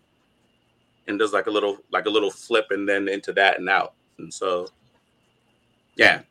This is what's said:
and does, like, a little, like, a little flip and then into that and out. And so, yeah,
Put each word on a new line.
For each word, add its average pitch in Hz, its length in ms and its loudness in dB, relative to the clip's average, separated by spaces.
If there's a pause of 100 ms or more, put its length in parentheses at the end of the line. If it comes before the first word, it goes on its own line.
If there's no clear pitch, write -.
(1080)
and 104 120 -2
does, 107 140 0
like, 98 140 0
a 110 40 -2
little, 104 260 0 (140)
like, 107 140 -2
a 107 40 -2
little 104 220 2
flip - 380 -2
and 98 180 -4
then 98 220 0
into 98 240 -6
that 95 260 4
and 92 80 -8
out. 92 260 0 (260)
And 85 140 -16
so, 92 360 -4 (1300)
yeah, 104 340 4